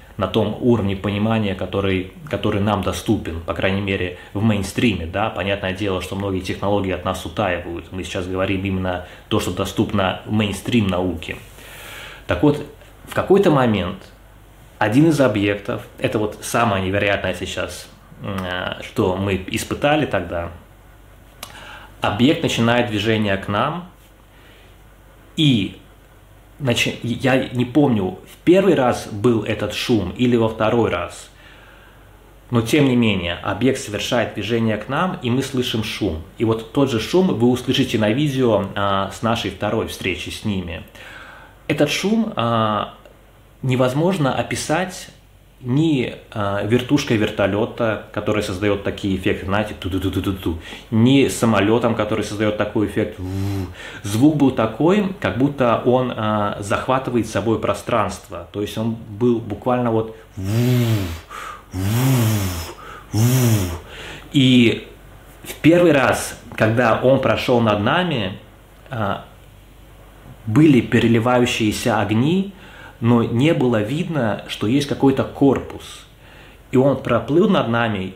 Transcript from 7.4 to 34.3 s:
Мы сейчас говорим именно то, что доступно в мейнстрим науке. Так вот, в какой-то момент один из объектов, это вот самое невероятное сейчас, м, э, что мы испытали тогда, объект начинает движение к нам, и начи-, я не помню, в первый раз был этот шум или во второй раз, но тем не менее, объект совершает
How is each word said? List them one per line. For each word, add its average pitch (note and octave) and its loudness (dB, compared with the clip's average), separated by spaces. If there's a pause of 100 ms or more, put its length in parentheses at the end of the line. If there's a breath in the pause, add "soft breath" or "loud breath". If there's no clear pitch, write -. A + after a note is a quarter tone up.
Мы F#2 -6
сейчас F2+ -6
говорим F#2 -2
именно F#2 -2 (220 loud breath)
то, G#2 0
что - -4
доступно F#2+ -2
в A2+ -8
мейнстрим G#2+ 0
науке. F2+ -4 (880 loud breath)
Так - -2
вот, D3 4 (420)
в - -12
какой-то F#3+ 4
момент G#2 2 (800)
один B2 4
из D3 4
объектов, G#2 0 (160)
это - -2
вот G#2+ -4
самое G#2+ 0
невероятное F#2+ 0
сейчас, - -8 (340)
м, G#2+ -6
э, F2+ -6
что F#2+ 0
мы F#2+ -2
испытали C#3+ 0
тогда, F2 -4 (1500 loud breath)
объект A#2+ 2
начинает A#2+ 2
движение G#2+ 0
к F#2+ -8
нам, C#3+ -2 (1500 loud breath)
и B2+ 2 (800)
начи-, B2+ -2
я B2 0
не A#2+ -4
помню, A#2 2
в - -20
первый F#3 6
раз B2+ 0
был A2 2
этот G#2+ -4
шум G2 0
или A#2+ 2
во A2+ 4
второй A2 2
раз, F2 -8 (1200 loud breath)
но A#2+ 2
тем C#3 4
не B2 2
менее, F#2+ 0
объект A2 -2
совершает G#2+ -4